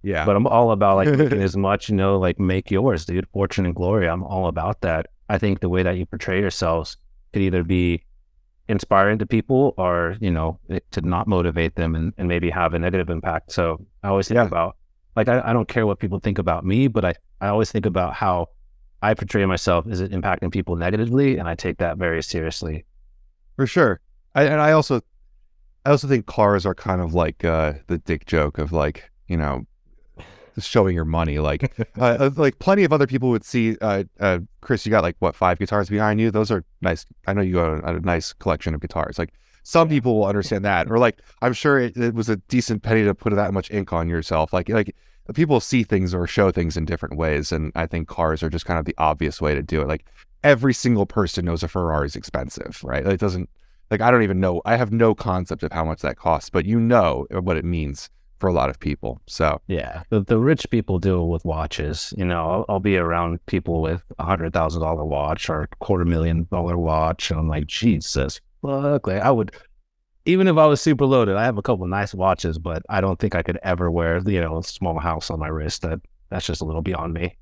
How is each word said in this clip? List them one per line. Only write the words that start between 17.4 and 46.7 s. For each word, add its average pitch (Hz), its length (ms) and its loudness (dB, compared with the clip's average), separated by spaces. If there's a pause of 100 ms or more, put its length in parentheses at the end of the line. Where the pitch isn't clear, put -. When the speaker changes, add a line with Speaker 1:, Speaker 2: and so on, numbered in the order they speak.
Speaker 2:
I 98 80 -4
always 107 240 0
think 104 120 -2
about 90 300 0
how 90 360 -2 (520)
I 107 120 2
portray 101 300 0
myself. 87 440 2
Is 90 120 -4
it 95 120 -4
impacting 90 400 -2
people 90 240 -2
negatively? 117 600 0
And 85 120 -4
I 85 80 -4
take - 220 -6
that 85 200 -2
very 82 240 -2
seriously. 80 640 -6 (720)
Speaker 1:
For 135 100 2
sure. 117 320 2 (380)
I, 143 80 6
and 151 160 2
I 151 100 4
also, 151 300 4 (840)
I 139 60 2
also 147 160 4
think 135 200 0
cars 101 380 4
are 95 120 0
kind 92 240 -2
of 82 120 -2
like, 85 320 0
uh, 80 280 2 (160)
the 87 100 -2
dick 78 280 -4
joke 76 320 0
of, 76 120 -4
like, 76 400 -2 (160)
you 90 100 -2
know, 71 280 -2 (920)
showing 98 360 2
your 82 100 0
money. 78 340 0
Like, 76 400 -2 (120)
Speaker 2:
<laughs> - 80 -14
Speaker 1:
uh, 120 200 4
uh, 139 180 4
like, 147 240 0
plenty 196 240 4
of 151 80 2
other 143 140 4
people 127 220 -2
would 117 160 0
see, 113 380 0
uh, 101 220 0 (160)
uh, 95 180 2 (240)
Chris, - 240 -2
you 107 40 -2
got, 107 120 4
like, 85 160 -2
what, 87 180 0
five 90 220 2
guitars 101 320 -2
behind 107 300 2
you? 113 100 2
Those 107 200 0
are 98 140 0 (160)
nice. 87 240 -2 (220)
I 98 80 -2
know 101 80 0
you 92 120 0
got 80 300 0
a, 85 120 -4
a 82 40 -4
nice 85 320 -2
collection 82 420 -4
of 73 60 -6
guitars. - 380 -6
Like, 85 160 -6 (300)
some 165 240 4
people 127 300 2
will 104 80 2
understand 101 380 -2
that. 95 260 2
Or, 113 80 2
like, 120 220 2 (220)
I'm 123 100 2
sure 143 260 2
it, 120 180 -2
it 117 180 0
was 113 160 -2
a 107 60 2
decent 117 460 -2
penny 110 220 2
to 101 100 2
put 107 200 -2
that 101 180 0
much 95 180 -4
ink 98 220 -4
on 82 160 -2
yourself. 80 460 -2
Like, 90 160 -2
like, 104 260 0 (380)
people 151 260 4
see 123 220 0
things 92 320 0
or 87 120 -2
show 98 240 4
things 85 260 -2